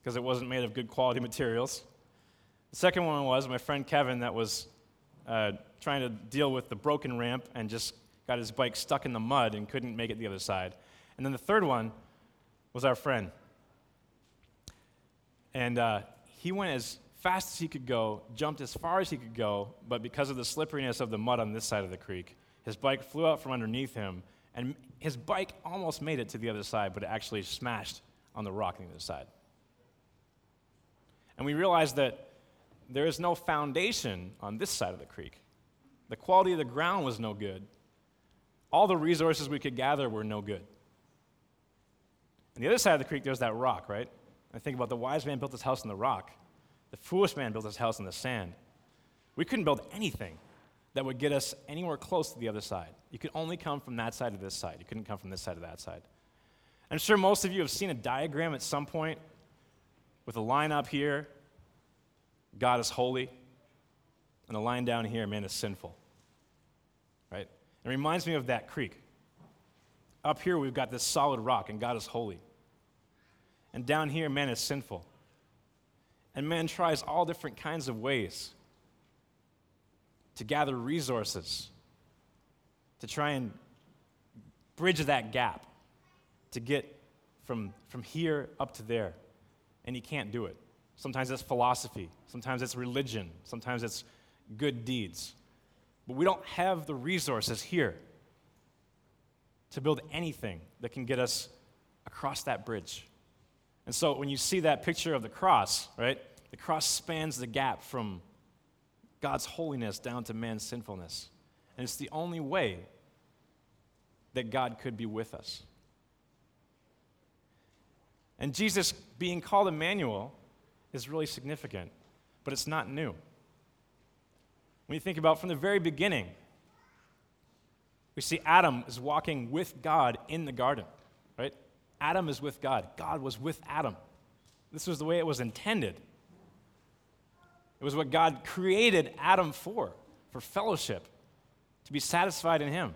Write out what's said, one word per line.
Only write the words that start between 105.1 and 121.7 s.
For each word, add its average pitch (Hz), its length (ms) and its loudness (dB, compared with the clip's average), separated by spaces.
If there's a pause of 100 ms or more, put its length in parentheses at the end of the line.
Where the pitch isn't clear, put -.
of 123 80 0
the 113 60 -8
cross, 135 680 4
right, 127 240 2 (300)
the - 60 -16
cross 156 300 0
spans 160 500 -2
the 123 100 -6
gap 123 360 0
from 104 380 -6 (1000)
God's 139 260 -2
holiness 131 520 -4
down 120 260 -6
to 113 100 -8
man's 113 280 -4
sinfulness. 98 640 -10 (480)
And 127 80 -6
it's 120 120 -6
the 143 160 -8
only 165 280 -4
way 135 380 0 (1600)
that 123 160 -2
God 123 300 0
could 120 160 -6
be 113 100 -6
with 110 280 -6
us. - 280 -12 (2750)
And 135 160 -2
Jesus 196 380 2 (260)
being 175 220 -2
called 202 260 4
Emmanuel 156 680 0 (580)
is 123 160 -8
really 156 180 -2
significant, 127 640 -8 (540)